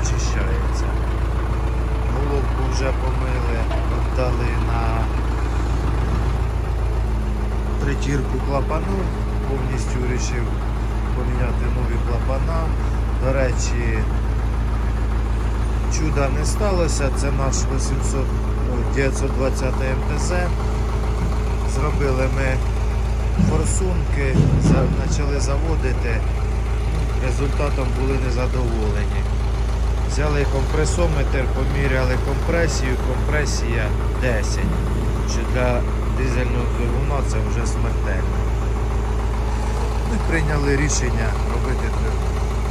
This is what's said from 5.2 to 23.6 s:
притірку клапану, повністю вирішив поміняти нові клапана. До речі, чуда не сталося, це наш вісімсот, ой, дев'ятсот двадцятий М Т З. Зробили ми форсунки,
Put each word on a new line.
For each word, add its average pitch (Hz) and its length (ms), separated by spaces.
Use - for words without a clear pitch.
притірку 135 540
клапану, 160 500
повністю 127 520
вирішив - 440
поміняти 117 480
нові 117 200
клапана. 139 520
До 131 80
речі, 120 640
чуда 139 300
не 151 80
сталося, 175 720
це - 100
наш - 300
вісімсот, - 680
ой, 113 200
дев'ятсот 131 420
двадцятий 131 520
М 131 100
Т 151 100
З. - 140
Зробили 131 640
ми 135 200
форсунки, - 840